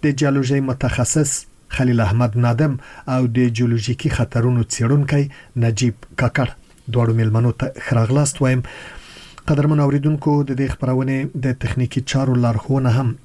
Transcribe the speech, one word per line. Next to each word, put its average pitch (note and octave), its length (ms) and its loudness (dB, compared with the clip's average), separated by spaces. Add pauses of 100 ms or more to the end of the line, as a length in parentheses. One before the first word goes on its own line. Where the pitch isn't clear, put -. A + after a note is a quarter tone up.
د D3+ 180 2
جیولوژۍ C#3 480 2
متخصص C3 640 0 (460)
خلیل B2 260 2
احمد A2 400 0
نادم B2+ 320 2 (380)
او B2+ 40 0 (200)
د B2 180 4
جیولوژیکي A#2 640 0
خطرونو A#2+ 440 0 (120)
څېړونکی C#3+ 500 2 (400)
نجیب A2+ 420 -2 (140)
کاکړ. B2 280 0 (440)
دواړو A2+ 260 2
میلمنو A2+ 320 2 (140)
ته - 80 -4
ښه - 260 -6
راغلاست C3+ 440 0
وایم. B2+ 200 2 (880)
قدرمنو D3 380 2
اوریدونکو، D3 540 2
د C#3 80 -4 (100)
دې C3+ 140 0
خپرونې C3 440 -2 (260)
د B2+ 200 -2
تخنیکي B2+ 360 -2 (120)
چارو C3 320 2
لارښوونه B2 460 0 (100)
هم B2 80 0 (160)